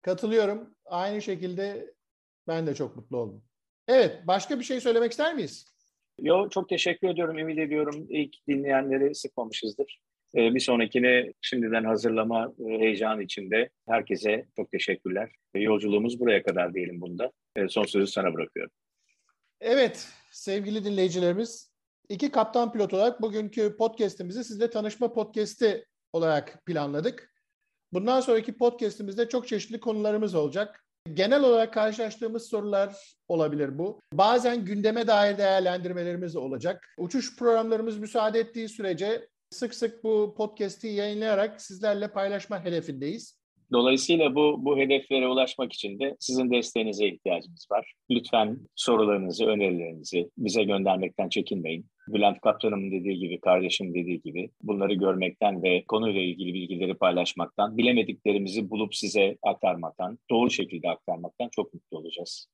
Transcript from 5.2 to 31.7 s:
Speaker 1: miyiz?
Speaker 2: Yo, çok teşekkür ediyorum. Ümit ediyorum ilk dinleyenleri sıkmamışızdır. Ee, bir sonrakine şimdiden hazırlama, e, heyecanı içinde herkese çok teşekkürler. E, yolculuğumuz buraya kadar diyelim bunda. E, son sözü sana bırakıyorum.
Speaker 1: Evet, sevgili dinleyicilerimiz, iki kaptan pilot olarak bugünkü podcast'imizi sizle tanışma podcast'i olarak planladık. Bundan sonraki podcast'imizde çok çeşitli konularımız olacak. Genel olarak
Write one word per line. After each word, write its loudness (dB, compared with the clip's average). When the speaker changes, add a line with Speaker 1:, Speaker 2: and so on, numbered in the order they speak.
Speaker 1:
miyiz? -8
Speaker 2:
Yo, 4
çok -4
teşekkür 0
ediyorum. -2
Ümit -4
ediyorum -2
ilk -6
dinleyenleri 2
sıkmamışızdır. -6
Ee, 4
bir 2
sonrakine 2
şimdiden 0
hazırlama, 0
e, -10
heyecanı 0
içinde -2
herkese 0
çok -6
teşekkürler. -4
E, -2
yolculuğumuz 2
buraya 4
kadar 0
diyelim -6
bunda. -6
E, 0
son 2
sözü 2
sana -2
bırakıyorum. -8
Speaker 1:
Evet, 2
sevgili -4
dinleyicilerimiz, 0
iki -4
kaptan 2
pilot 0
olarak 2
bugünkü -2
podcast'imizi -2
sizle -2
tanışma -4
podcast'i 0
olarak 0
planladık. -2
Bundan 2
sonraki 0
podcast'imizde 0
çok -4
çeşitli -6
konularımız 0
olacak. -2
Genel 4
olarak 6